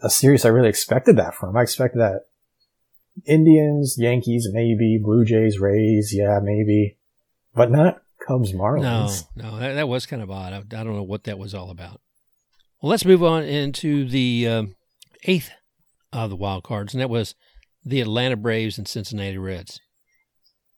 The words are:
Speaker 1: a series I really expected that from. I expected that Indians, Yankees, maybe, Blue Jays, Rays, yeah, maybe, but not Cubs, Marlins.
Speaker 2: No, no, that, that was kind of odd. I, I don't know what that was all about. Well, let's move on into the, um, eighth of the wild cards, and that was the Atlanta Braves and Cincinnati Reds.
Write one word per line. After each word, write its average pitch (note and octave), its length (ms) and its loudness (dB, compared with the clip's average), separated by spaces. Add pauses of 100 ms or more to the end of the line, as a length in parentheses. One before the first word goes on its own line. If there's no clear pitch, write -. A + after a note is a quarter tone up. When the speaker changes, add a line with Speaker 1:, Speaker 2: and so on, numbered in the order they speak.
Speaker 1:
a G2+ 80 -2
series C3+ 340 6
I A2+ 40 6
really A#2 200 6
expected C3 480 2
that F2+ 160 0
from. F#2+ 240 -6
I B2 60 4
expected B2+ 360 -2
that G2+ 260 0 (1000)
Indians, D3+ 720 4
Yankees, A#2+ 540 0
maybe, A2+ 500 2
Blue G#2+ 240 4
Jays, A2 340 2
Rays, G#2 540 2
yeah, G2+ 300 2
maybe, G#2 540 0 (580)
but A#2+ 160 4
not D#3 320 2 (240)
Cubs, A#2+ 260 -2
Marlins. A2 720 -2 (100)
Speaker 2:
No, A2 160 -14
no, G#2+ 80 -10
that, C3 140 -6
that D3 140 -4
was B2 180 -4
kind B2+ 160 -10
of F#2+ 80 -12
odd. F#2+ 240 -10
I, G2+ 40 -10
I A2 260 -12
don't A2 120 -6
know G2+ 80 -6
what G2 200 -10
that G2+ 160 -10
was G2+ 160 -14
all F#2 160 -14
about. F#2 300 -18 (800)
Well, D3 100 0
let's A3 120 0
move F3+ 200 6
on E3 200 2
into C#3+ 640 -2
the, A#2+ 400 0
um, A2+ 280 -4 (480)
eighth F3+ 280 -2 (600)
of A2+ 160 -6
the G2 80 -10
wild G2 260 -6
cards, G#2 300 -10
and B2+ 80 -4
that C3 80 -4
was A#2 260 -4 (480)
the C3 160 -4
Atlanta A#2+ 380 -2
Braves A2 400 -4
and G#2 100 -12
Cincinnati G2 500 -8
Reds. F#2+ 440 -12 (960)